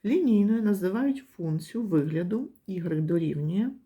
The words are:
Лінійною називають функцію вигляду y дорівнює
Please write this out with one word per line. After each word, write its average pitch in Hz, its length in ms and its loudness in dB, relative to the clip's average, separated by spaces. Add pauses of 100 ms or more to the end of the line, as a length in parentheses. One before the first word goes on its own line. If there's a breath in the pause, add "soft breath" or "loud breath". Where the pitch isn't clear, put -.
Лінійною 226 580 4
називають 208 640 0 (120)
функцію 165 460 -4
вигляду 175 680 0 (180)
y 175 320 -4
дорівнює 165 720 0 (160)